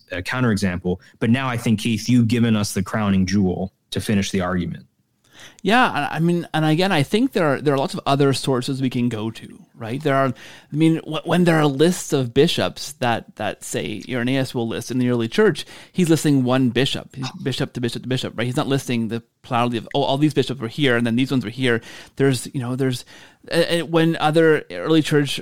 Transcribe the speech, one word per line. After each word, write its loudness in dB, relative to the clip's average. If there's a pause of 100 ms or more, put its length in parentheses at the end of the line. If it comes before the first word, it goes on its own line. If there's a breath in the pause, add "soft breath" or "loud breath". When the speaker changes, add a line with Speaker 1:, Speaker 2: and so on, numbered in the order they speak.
(120)
Speaker 1:
a -6
counterexample, -2 (200 soft breath)
but 0
now 2
I -4
think, 0
Keith, -4
you've 4
given 2
us -2
the -2
crowning 0
jewel 0 (180)
to -4
finish -2
the 0
argument. -4 (760 loud breath)
Speaker 2:
Yeah, 4
I, -4
I -2
mean, 0
and 0
again, 2
I 2
think 0
there 0
are, -2
there 2
are 2
lots -2
of -8
other 4
sources -2
we 0
can 0
go -4
to, -20 (120)
right? -10
There 0
are, 2
I -10
mean, 4
wh-, -8
when 2
there 4
are 4
lists 2
of 0
bishops 0
that, -4
that, -6
say, -6
Irenaeus -2
will -2
list -6
in -2
the 2
early 0
church, 2 (260 loud breath)
he's 2
listing 4
one 2
bishop, -2
he's -8 (140)
bishop -4
to -6
bishop -4
to -8
bishop, -4
right? -2
He's -4
not -2
listing -2
the -6 (180)
plurality -2
of, -6
"Oh, 0
all 0
these 2
bishops -2
were -6
here, 2
and 0
then 0
these 0
ones 0
were -8
here." 0 (360 loud breath)
There's, 0
you -6
know, -4
there's, -4 (460 loud breath)
uh, -2
uh, 0
when 2
other 4
early 2
church 0